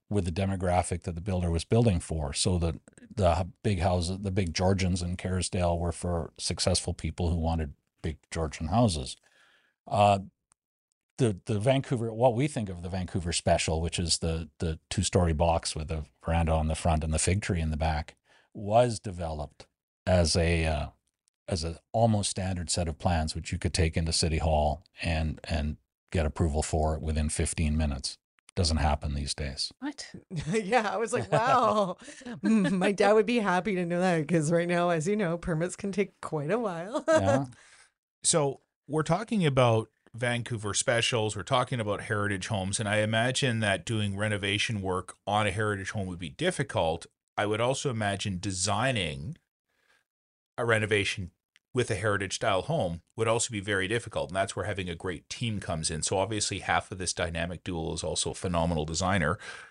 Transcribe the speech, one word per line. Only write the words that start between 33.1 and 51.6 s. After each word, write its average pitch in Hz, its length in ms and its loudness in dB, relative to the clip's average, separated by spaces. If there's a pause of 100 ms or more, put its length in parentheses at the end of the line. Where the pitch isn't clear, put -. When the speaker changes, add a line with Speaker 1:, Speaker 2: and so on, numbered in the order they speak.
Speaker 3:
would 214 120 6
be 240 140 2
happy 185 360 0
to 180 100 0
know 175 140 0
that, 170 280 2
'cause 165 240 2
right 170 160 2
now, 175 220 2
as 165 180 0
you 208 80 0
know, 175 220 0
permits 170 380 -2
can 196 160 -6
take 196 300 -4
quite 151 300 -4
a 226 80 2
while. 208 460 -4
<laughs> - 20 0
Speaker 1:
Yeah. 277 380 4 (800)
Speaker 4:
So 143 380 2 (260)
we're 151 160 0
talking 190 420 0
about 127 440 4 (240)
Vancouver 117 600 -4
specials, 113 600 2
we're 98 80 -6
talking 127 360 0
about 101 220 -2
heritage 101 460 -2
homes, 95 320 -2
and 107 100 -2
I 104 80 2
imagine 113 640 2
that 98 240 0
doing 104 320 -2
renovation 104 640 0
work 92 340 -4 (100)
on 104 220 2
a 95 40 2
heritage 101 400 -2
home 98 160 -6
would 87 120 -8
be 85 100 -8
difficult. 85 760 0 (320)
I 104 80 2
would 107 160 0
also 131 280 0
imagine 101 500 -2
designing 98 1000 -2 (1200)
a 127 80 -4
renovation 104 640 2 (400)